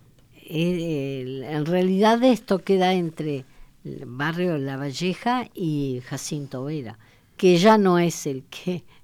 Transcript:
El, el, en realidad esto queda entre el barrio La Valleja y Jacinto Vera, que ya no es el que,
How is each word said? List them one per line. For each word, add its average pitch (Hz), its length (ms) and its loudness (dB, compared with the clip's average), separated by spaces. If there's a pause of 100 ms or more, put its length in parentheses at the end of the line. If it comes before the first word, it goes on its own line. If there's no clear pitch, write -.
(460)
El, 170 340 -2
el, 135 640 -6
en 151 200 -4
realidad 190 600 2
esto 214 340 2
queda 185 340 2
entre 156 540 -4 (380)
el 143 200 -12
barrio 160 540 -4
La 135 180 -6
Valleja 175 800 -4
y 143 500 -4
Jacinto 135 600 -8
Vera, 143 340 -8 (400)
que 180 180 6
ya 214 220 8
no 180 200 4
es 170 280 -2
el 135 180 -8
que, - 400 -10 (200)